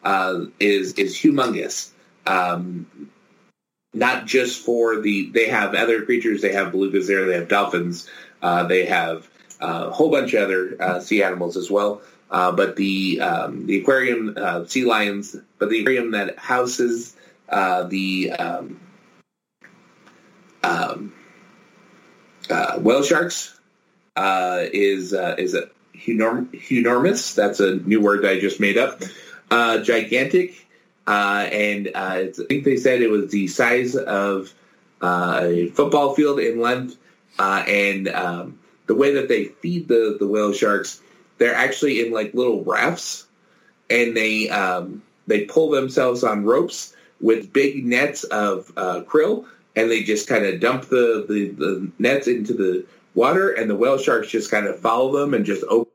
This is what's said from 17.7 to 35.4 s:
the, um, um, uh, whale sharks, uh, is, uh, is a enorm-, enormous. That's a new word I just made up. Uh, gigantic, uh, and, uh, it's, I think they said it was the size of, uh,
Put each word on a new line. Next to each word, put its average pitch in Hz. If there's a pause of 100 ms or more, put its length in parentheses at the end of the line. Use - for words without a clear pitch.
the, 92
um, 87 (1800)
um, - (1400)
uh, -
whale 139
sharks, 170 (600)
uh, 92
is, 98
uh, 90
is 90
a - (360)
enorm-, 117
enormous. 127
That's 101
a 95
new 95
word 101
I 95
just 98
made 101
up. - (480)
Uh, 113
gigantic, 123 (400)
uh, 101
and, 101
uh, 95
it's, 92
I -
think 139
they 135
said 123
it 113
was 101
the 101
size 123
of, 98 (480)
uh, 87